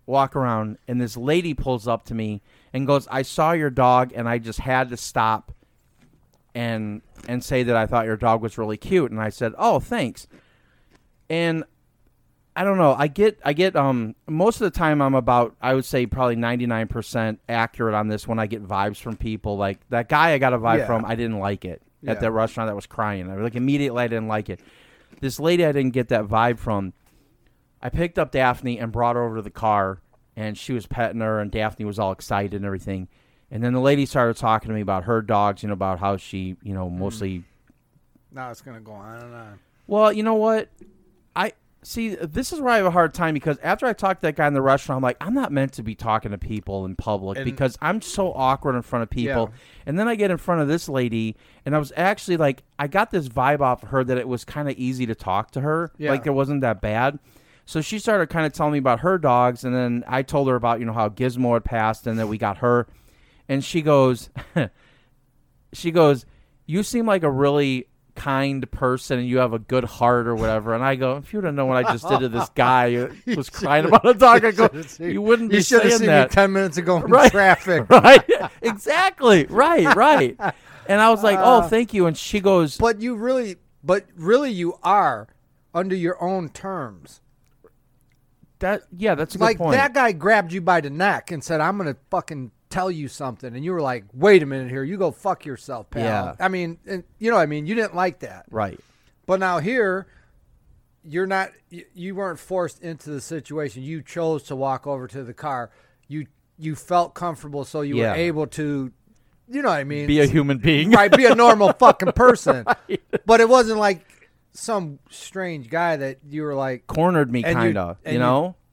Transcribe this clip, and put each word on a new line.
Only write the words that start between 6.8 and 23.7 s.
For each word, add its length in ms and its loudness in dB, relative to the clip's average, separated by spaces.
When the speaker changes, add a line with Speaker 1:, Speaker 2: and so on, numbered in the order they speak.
Speaker 1:
and 160 -6
say 200 0
that 120 0
I 100 2
thought 200 0
your 100 -2
dog 260 2
was 160 -8
really 180 -4
cute." 340 0
And 100 -6
I 100 -4
said, 280 -4
"Oh, 220 2
thanks." 460 -6
And 360 -2
I 100 -4
don't 140 2
know. 180 4
I 120 0
get, 360 0
I 80 0
get, 240 0
um, 380 0
most 320 0
of 120 -2
the 60 -10
time 240 2
I'm 120 2
about, 460 0
I 140 -2
would 100 -2
say 220 -2
probably 300 -2
ninety-nine 520 -2
percent 600 -6
accurate 460 -2
on 140 -2
this 200 -6
when 100 -4
I 80 -2
get 200 -10
vibes 340 -4
from 160 -10
people. 400 -8
Like, 240 -4
that 180 -4
guy 240 2
I 60 0
got 140 2
a 60 0
vibe 200 0
Speaker 2:
Yeah. 80 -2
Speaker 1:
from, 180 -2
I 120 -4
didn't 240 -6
like 240 -6
it 180 -12
at 100 -4
Speaker 2:
Yeah. 40 -10
Speaker 1:
that 100 -2
restaurant 380 -2
that 80 -6
was 100 -12
crying. 440 -6
I, 60 -12
like, 200 -6
immediately 480 -2